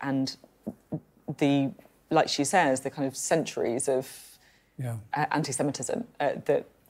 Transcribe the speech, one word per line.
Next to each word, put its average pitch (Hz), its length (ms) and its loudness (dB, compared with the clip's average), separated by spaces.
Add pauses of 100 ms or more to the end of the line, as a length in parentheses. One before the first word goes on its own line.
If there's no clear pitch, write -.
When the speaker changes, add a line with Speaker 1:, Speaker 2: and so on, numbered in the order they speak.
Speaker 1:
and 135 340 0 (1000)
the, 139 320 4 (400)
like 160 180 4
she - 160 0
says, 143 360 4
the 135 100 -6
kind 143 180 -4
of 135 80 -8
centuries 123 720 0
of 131 180 2 (720)
Speaker 2:
Yeah. 120 200 -6 (180)
Speaker 1:
uh, 147 160 0
anti-Semitism, 143 760 -2 (160)
uh, 143 100 2 (140)
that - 220 2 (240)